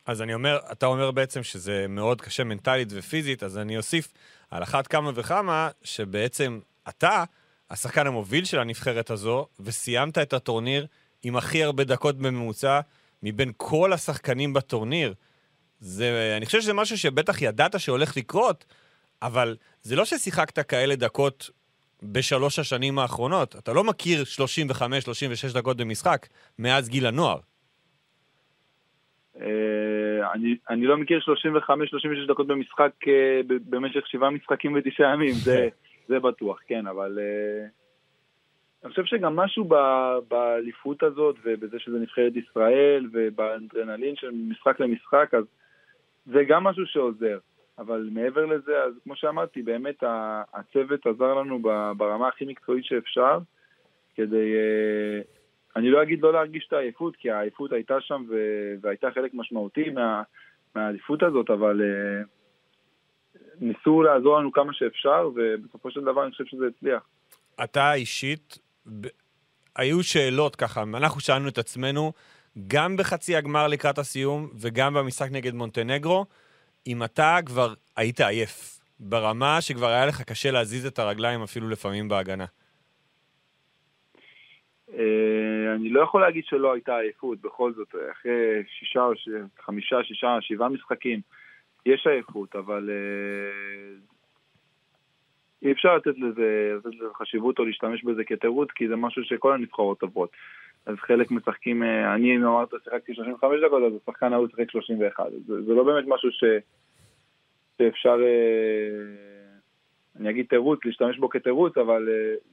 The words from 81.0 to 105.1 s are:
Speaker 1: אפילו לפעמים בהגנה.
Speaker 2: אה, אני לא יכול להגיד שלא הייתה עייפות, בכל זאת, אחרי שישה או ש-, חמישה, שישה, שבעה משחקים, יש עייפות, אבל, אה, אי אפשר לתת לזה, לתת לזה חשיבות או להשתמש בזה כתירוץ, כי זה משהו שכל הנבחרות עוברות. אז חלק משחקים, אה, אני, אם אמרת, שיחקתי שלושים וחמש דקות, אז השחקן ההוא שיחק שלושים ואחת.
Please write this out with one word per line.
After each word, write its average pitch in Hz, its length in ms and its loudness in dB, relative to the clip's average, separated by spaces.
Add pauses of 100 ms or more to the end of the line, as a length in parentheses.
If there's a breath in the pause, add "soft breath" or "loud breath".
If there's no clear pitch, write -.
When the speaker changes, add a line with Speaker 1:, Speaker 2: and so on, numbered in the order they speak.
Speaker 1:
אפילו 113 260 -8
לפעמים 104 400 -6
בהגנה. 95 360 -2 (2500 soft breath)
Speaker 2:
אה, 110 800 0
אני 110 160 -4
לא 131 100 6
יכול 175 200 4
להגיד 165 240 4
שלא 135 280 2
הייתה 120 260 -2
עייפות, 110 420 -6
בכל 120 320 -2
זאת, 110 220 -12 (180)
אחרי 113 500 0 (160)
שישה - 260 0
או 117 120 2
ש-, - 120 -14 (300)
חמישה, 104 460 -2
שישה, 117 360 -2
שבעה 113 280 -2
משחקים, 120 520 -4 (640 soft breath)
יש 135 200 4
עייפות, 113 500 -2
אבל, 101 340 -6
אה, 101 1080 -8 (1600)
אי 139 100 2
אפשר 175 240 6
לתת 147 220 0
לזה, 107 580 0
לתת 113 180 -10
לזה 113 200 -12
חשיבות 117 440 -2
או 120 60 0
להשתמש 113 400 -4
בזה 113 200 -2
כתירוץ, 120 500 0
כי 117 140 -2
זה 113 80 -2
משהו 120 280 -4
שכל 131 280 2
הנבחרות 113 500 -2
עוברות. 92 280 -4 (560 loud breath)
אז 107 120 -6
חלק 120 320 4
משחקים, 117 520 -2
אה, 110 320 2
אני, 123 220 4
אם 120 80 2
אמרת, 117 240 4 (160)
שיחקתי 120 300 -6
שלושים 120 200 -8
וחמש 139 220 4 (100)
דקות, 139 160 4
אז 117 100 4 (100)
השחקן 123 300 -2
ההוא 120 160 2
שיחק 117 220 -4
שלושים 110 300 -4
ואחת. 98 260 0 (200)